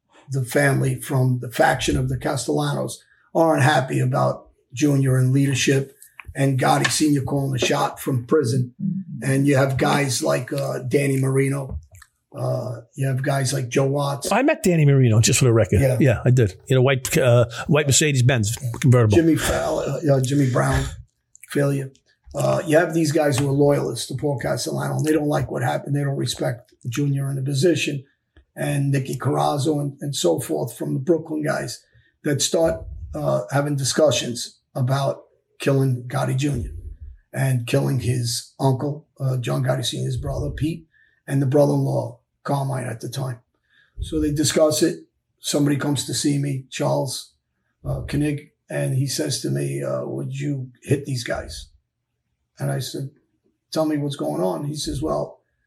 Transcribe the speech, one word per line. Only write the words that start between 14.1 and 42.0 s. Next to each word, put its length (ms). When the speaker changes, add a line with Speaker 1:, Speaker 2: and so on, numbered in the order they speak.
Speaker 2:
I 120
met 200
Danny 220
Marino, 360
just 200
for 60
the 60
record. 280
Speaker 1:
Yeah. 180
Speaker 2:
Yeah, 260
I 60
did. 240
In 80
a 60
white, 360
uh, 280
white 200
Mercedes-Benz 680
convertible. 360
Speaker 1:
Jimmy 180
Fallon, 540
uh, 80
uh, 40
Jimmy 300
Brown, 340
failure. 420
Uh, 320
you 100
have 180
these 160
guys 280
who 100
are 40
loyalists 560
to 60
Paul 240
Castellano, 580
and 100
they 60
don't 160
like 220
what 120
happened. 340
They 80
don't 120
respect 580
Junior 420
in 60
the 60
position. 640
And 380
Nicky 240
Carrazzo 640
and, 200
and 140
so 240
forth 380
from 180
the 60
Brooklyn 420
guys 400
that 180
start, 420
uh, 360
having 260
discussions 840
about 500
killing 460
Gotti 300
Junior 340
and 340
killing 340
his 600
uncle, 460
uh, 200
John 260
Gotti 200
Senior's 320
brother, 340
Pete, 360
and 160
the 40
brother-in-law, 720